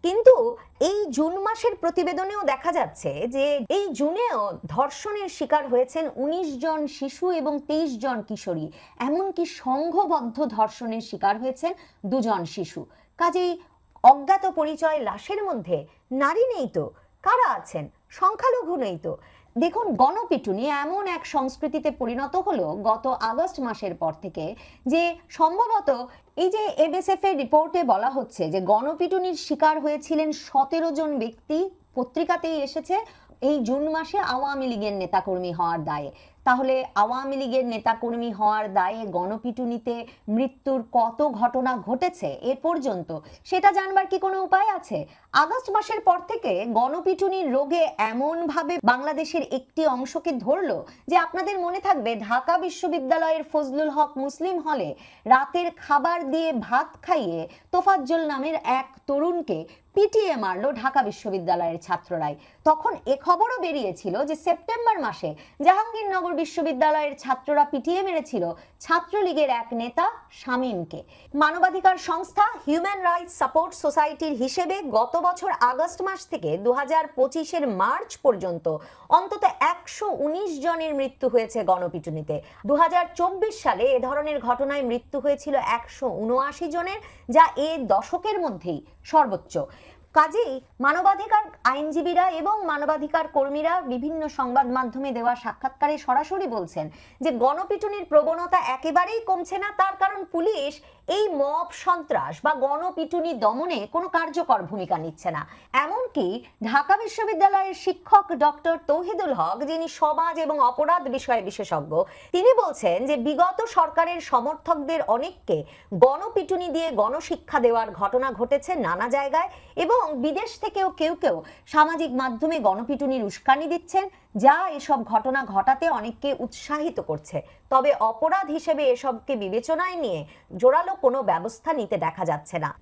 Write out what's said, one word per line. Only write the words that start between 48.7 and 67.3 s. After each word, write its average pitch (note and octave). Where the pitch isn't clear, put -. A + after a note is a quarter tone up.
বাংলাদেশের D4+
একটি C#4+
অংশকে C4+
ধরল D4+
যে E4+
আপনাদের F#4+
মনে F4+
থাকবে C#4
ঢাকা B3+
বিশ্ববিদ্যালয়ের D#4+
ফজলুল D4+
হক D4
মুসলিম E4+
হলে B3+
রাতের C#4
খাবার D#4
দিয়ে D#4+
ভাত C4+
খাইয়ে G3+
তোফাজ্জল E4
নামের D4
এক C4
তরুণকে D4+
পিটিয়ে G#4
মারল G3
ঢাকা C4
বিশ্ববিদ্যালয়ের F3+
ছাত্ররাই। D#3+
তখন D#4
এ -
খবরও G#4
বেরিয়েছিল G#3+
যে D#4
সেপ্টেম্বর A4
মাসে F3+
জাহাঙ্গীরনগর G4
বিশ্ববিদ্যালয়ের D4+
ছাত্ররা C#4+